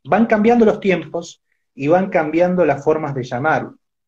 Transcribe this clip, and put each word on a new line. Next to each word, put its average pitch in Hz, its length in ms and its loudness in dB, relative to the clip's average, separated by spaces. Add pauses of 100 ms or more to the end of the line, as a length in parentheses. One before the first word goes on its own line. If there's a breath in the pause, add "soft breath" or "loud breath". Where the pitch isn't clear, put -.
van 196 220 2
cambiando 226 380 2
los - 160 2
tiempos 170 600 -4 (320)
y 135 140 -4
van 185 200 2
cambiando 175 560 0
las 143 180 0
formas 156 320 -2
de 127 80 -6
llamarlo, 123 540 -4 (320)